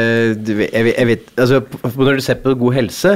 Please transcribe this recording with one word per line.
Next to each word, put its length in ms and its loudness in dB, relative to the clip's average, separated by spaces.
du 180 -6
vet, 160 0
jeg 160 0
vet, 120 2
jeg 120 2
vet, 280 -2
altså, 240 2
p-, 340 -8
når 240 2
du 20 -4
ser 200 -2
på 140 0
god 200 0
helse, 400 0